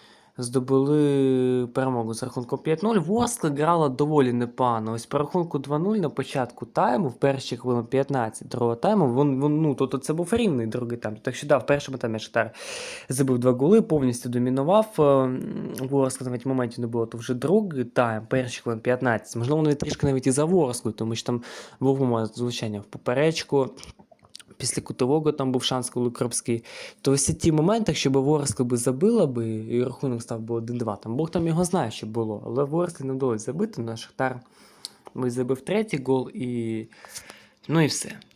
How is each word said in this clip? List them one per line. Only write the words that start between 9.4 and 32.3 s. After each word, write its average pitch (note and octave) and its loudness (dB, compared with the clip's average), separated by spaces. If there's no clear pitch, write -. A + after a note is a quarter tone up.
вон, D3+ 2
ну, D3+ 2
тобто C3+ 0
це C3 -4
був E3 -2
рівний F#3 2
другий A#2+ -4
тайм. A2 -6
Так B2+ -6
що, - -10
да, D3 6
в - -4
першому C#3+ 0
таймі A2+ -4
Шахтар A2+ -2
забив C3 2
два B2+ 4
голи, D#3 6
повністю C3 0
домінував. C3+ 2
Е, C3+ 2
Ворскла C3 0
навіть B2 -6
моментів B2+ -2
не A#2+ -2
було, A#2 -2
то A#2 -12
вже A#2+ -4
другий D3 0
тайм, A2+ 0
перші B2+ -2
хвилин A#2 -4
п'ятнадцять. B2 0
Можливо, C#3 0
навіть D3 2
трішки - -2
навіть C3+ 0
і C3+ 6
за C#3 2
Ворскою, C#3+ 2
тому A2+ -4
що - -8
там A#2+ -2
був C3+ 2
момент A2+ 0
влучання A#2 -4
в G2+ -14
поперечку. C#3 0
Після - -6
кутового D3+ 0
там C3+ -2
був B2+ 0
шанс, B2+ -2
коли B2 -2
Кропський. A#2+ -4
То C3+ 2
ось C#3 0
ці E3+ 2
моменти, F3 2
якщо - 0
б C3 2
Ворскла C3+ 2
би A#2+ 0
забила D#3+ 2
би, A#2+ -4
і A2+ -2
рахунок B2 -4
став A2+ -8
би A2+ -6
один A#2 -4
два, A2 -2
там A2+ -8
Бог E3 -2
там E3+ 0
його E3 2
знає, E3 0
що - -10
було. A2 -4